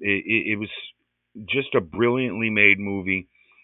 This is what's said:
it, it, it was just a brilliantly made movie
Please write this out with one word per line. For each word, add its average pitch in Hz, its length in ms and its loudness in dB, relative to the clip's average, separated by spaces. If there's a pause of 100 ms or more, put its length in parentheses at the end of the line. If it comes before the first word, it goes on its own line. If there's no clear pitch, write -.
it, 98 240 0
it, 107 280 0
it - 60 0
was 104 100 -6 (800)
just 135 260 -2
a 131 60 4
brilliantly 113 680 0
made 104 300 4
movie 98 500 -4 (340)